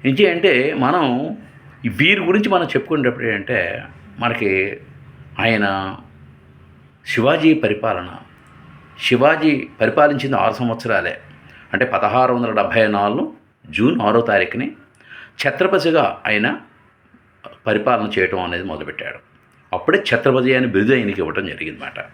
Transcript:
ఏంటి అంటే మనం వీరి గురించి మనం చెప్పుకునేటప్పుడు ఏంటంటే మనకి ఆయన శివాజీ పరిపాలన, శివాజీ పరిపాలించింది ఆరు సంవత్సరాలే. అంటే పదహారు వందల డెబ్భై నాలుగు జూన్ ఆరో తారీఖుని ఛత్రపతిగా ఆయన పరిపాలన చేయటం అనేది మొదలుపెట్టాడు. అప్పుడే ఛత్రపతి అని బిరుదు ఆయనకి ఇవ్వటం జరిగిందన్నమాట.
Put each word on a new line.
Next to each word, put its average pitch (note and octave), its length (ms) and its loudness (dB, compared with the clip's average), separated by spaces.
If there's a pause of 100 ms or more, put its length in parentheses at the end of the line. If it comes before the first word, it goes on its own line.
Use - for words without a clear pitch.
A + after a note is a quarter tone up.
ఏంటి D#3+ 240 4
అంటే E3 440 2
మనం C#3+ 640 0 (480)
వీరి E3 360 2
గురించి G3 280 0
మనం F3+ 160 2
చెప్పుకునేటప్పుడు B2+ 600 -2
ఏంటంటే G2+ 580 -4 (360)
మనకి G2+ 580 -2 (640)
ఆయన G2 580 -2 (1080)
శివాజీ D3+ 460 2
పరిపాలన, G#2 560 -2 (920)
శివాజీ D3 640 2 (140)
పరిపాలించింది C3+ 560 2
ఆరు G#2+ 160 2
సంవత్సరాలే. A2+ 680 -2 (540)
అంటే - 120 2
పదహారు A#2+ 480 2
వందల A#2+ 180 -2
డెబ్భై G#2 360 2
నాలుగు G#2 460 0 (360)
జూన్ A2+ 320 0
ఆరో A2 200 2
తారీఖుని G#2+ 500 -2 (760)
ఛత్రపతిగా D#3 800 0
ఆయన G#2+ 300 0 (1120)
పరిపాలన G#2+ 520 0
చేయటం F#2 200 0
అనేది F2 240 -6
మొదలుపెట్టాడు. D#2 560 -10 (560)
అప్పుడే G3+ 280 2 (120)
ఛత్రపతి B2+ 400 2
అని B2+ 120 2
బిరుదు G#2+ 260 2
ఆయనకి G2+ 280 0
ఇవ్వటం E2 240 -4
జరిగిందన్నమాట. D#2 540 -12 (140)